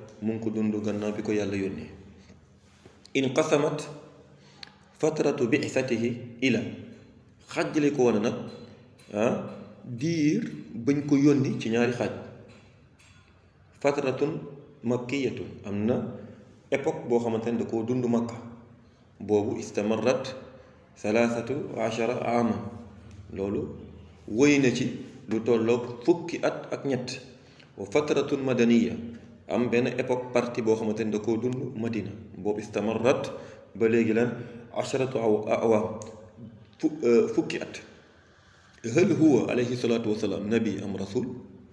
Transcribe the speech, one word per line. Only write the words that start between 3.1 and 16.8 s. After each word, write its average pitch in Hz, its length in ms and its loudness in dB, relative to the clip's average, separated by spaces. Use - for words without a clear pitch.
Inqasamat 147 720 2
fatratu 147 500 2
bi'satihi - 920 -2
ila, 117 180 4
xaajale 151 480 0
ko 127 60 4
woon 107 200 4
nag, 117 120 0
ah, 131 280 2
diir 156 580 0
bañ 143 320 0
ko 147 100 4
yónni 135 440 4
ci 113 100 -2
ñaari 120 220 2
xaaj. 101 180 -2
Fatratun 143 600 0
makkiyatun, 120 640 -2
am 101 200 -2
na 123 100 2
époque - 380 -2